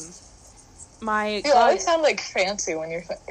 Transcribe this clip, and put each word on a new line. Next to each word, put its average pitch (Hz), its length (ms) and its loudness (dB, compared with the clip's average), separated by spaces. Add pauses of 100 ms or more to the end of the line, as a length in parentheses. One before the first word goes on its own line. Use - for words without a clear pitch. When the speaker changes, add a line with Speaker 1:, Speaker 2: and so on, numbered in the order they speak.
(1000)
Speaker 1:
my 214 360 -2
Speaker 2:
You 196 80 -6
Speaker 1:
god- 285 120 4
Speaker 2:
always 349 280 4
sound, 330 180 2
like, 262 180 2
fancy 196 540 -4
when 160 160 -8
you're 170 120 -8
th-, - 180 -12 (100)